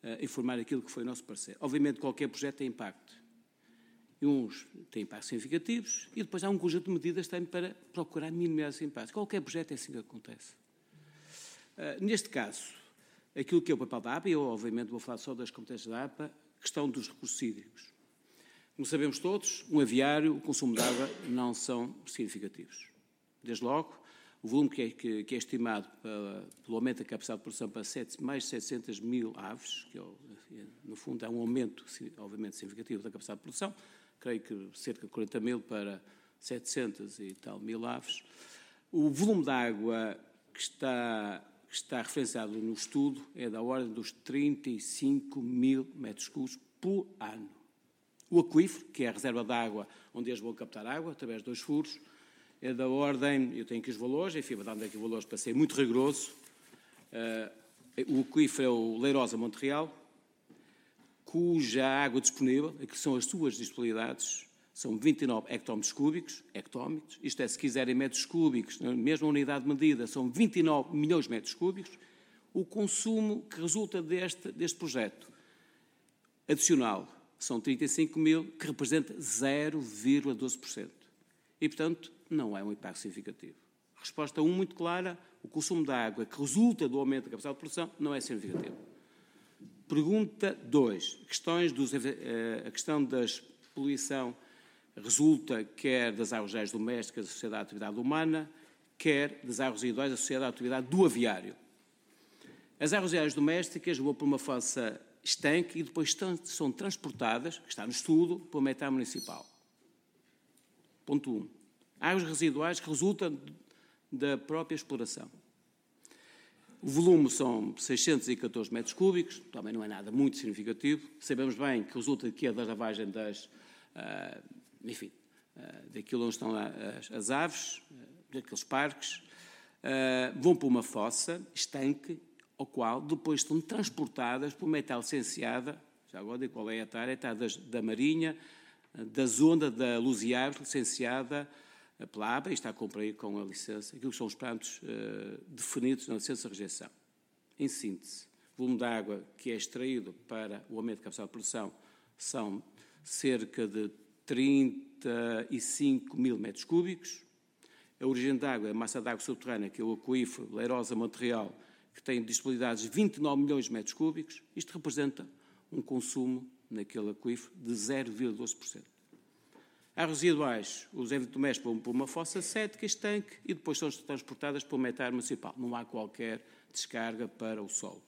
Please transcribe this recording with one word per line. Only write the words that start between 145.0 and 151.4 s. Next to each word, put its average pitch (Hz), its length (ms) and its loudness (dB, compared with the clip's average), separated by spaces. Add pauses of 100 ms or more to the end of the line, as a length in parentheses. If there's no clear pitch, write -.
definidos 131 600 -2
na 120 80 -2
licença 117 320 -6
de 101 60 -10
rejeição. 95 360 -10 (680)
Em 139 100 0
síntese, - 580 -8 (320)
o 127 60 -2
volume 127 140 2
de 123 80 0
água 107 380 -2 (140)
que 127 140 -4
é 113 40 0
extraído 120 580 -4 (140)
para 104 420 -8
o 113 80 -8
aumento 110 220 -4
de - 40 -20
capacidade 101 240 -10
de - 40 -14
produção 110 420 -6 (440)